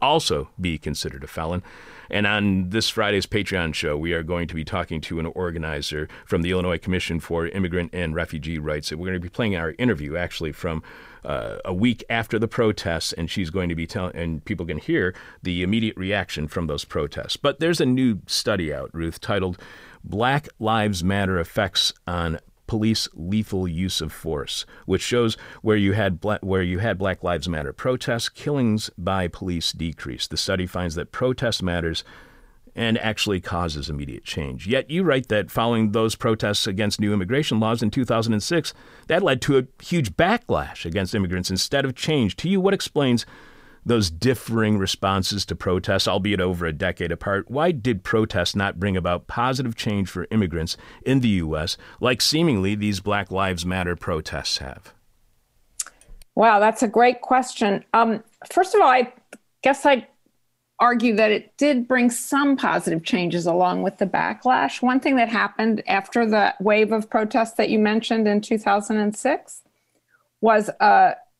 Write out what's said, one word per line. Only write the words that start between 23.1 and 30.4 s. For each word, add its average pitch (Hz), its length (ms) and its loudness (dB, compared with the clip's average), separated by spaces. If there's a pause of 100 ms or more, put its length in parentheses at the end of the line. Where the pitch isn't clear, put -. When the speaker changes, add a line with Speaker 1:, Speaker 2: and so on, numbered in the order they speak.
Speaker 1:
Lethal 95 520 -2
Use 90 340 -2
of 78 120 -6
Force, 76 520 -6 (220)
which 92 160 0
shows 117 340 0 (240)
where 107 160 2
you 98 160 2
had 98 280 0
bla-, 104 200 -2
where 95 220 0
you 90 160 -2
had 101 200 -2
Black 95 260 -2
Lives 87 240 -2
Matter 76 240 -4
protests, 127 560 -2
killings 120 680 0
by 95 300 -2
police 87 460 -4
decreased. 78 580 -8
The - 60 -6
study 92 320 -2